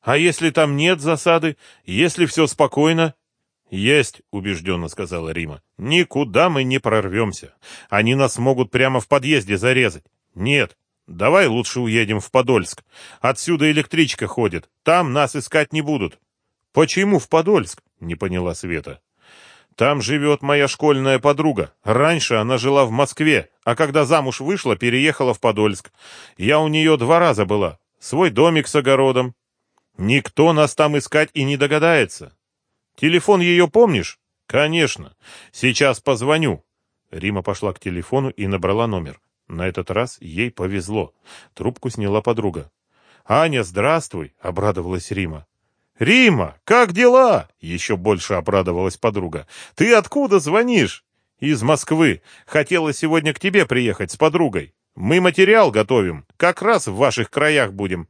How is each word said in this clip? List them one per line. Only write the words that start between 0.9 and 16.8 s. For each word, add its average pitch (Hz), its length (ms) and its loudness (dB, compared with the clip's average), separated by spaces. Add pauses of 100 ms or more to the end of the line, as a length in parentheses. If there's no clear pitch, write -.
засады, 165 560 0 (300)
если 160 400 0
все 156 200 0
спокойно?" 156 680 0 (560)
"Есть", 120 520 0 (100)
убежденно 90 560 -4
сказала 85 420 -8
Рима. 78 320 -10 (160)
"Никуда 143 720 -4
мы 139 140 -2
не 131 160 -4
прорвемся. 104 760 -4 (340)
Они 110 280 0
нас 135 200 0
могут 123 340 -2
прямо 131 300 0
в - 60 -12
подъезде 127 500 0
зарезать. 113 480 -2 (300)
Нет, 123 420 -2 (300)
давай 131 400 2
лучше 120 340 -2
уедем 110 380 -2
в - 120 -10
Подольск. 123 520 0 (380)
Отсюда 151 500 0
электричка 151 560 -2
ходит. 95 420 -4 (140)
Там 165 300 2
нас 143 240 0
искать 147 360 -2
не 156 100 -2
будут". 139 360 -4 (540)
"Почему 185 460 2